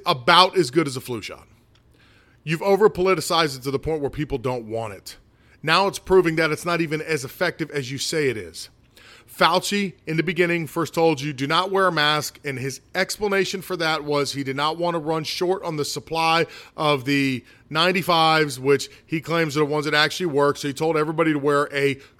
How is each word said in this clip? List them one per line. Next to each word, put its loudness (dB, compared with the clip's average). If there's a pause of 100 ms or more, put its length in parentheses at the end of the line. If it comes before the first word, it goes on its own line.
about 6
as 2
good 2
as -8
a -8
flu -8
shot. -14 (1000)
You've -4
over-politicized 2
it -16
to -4
the -2
point -4
where -4
people -6
don't -6
want -6
it. -18 (440)
Now 2
it's -4
proving 4
that 2
it's -6
not 0
even -2
as -4
effective -4
as -6
you -8
say -2
it -2
is. -14 (560)
Fauci, 2 (120)
in -4
the 2
beginning, 0
first -4
told 2
you, -4
"Do -4
not 0
wear 4
a 2
mask," 0
and -6
his -8 (120)
explanation -2
for -8
that -2
was -2
he -6
did -4
not 0
want -2
to -2
run -2
short -2
on -6
the -2
supply 0 (320)
of 0
the 0 (260)
ninety-fives, 2
which 2 (140)
he -4
claims -2
are 4
the 2
ones -2
that -2
actually 0
work, 2
so -6
he -4
told 0
everybody 0
to 0
wear 2
a 0 (240)